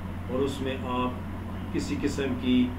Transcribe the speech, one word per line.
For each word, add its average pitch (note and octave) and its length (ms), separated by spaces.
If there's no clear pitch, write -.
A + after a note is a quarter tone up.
और C3 80
उसमें C3+ 360
आप B2+ 420
किसी E3 240
किस्म C#3+ 380
की B2+ 220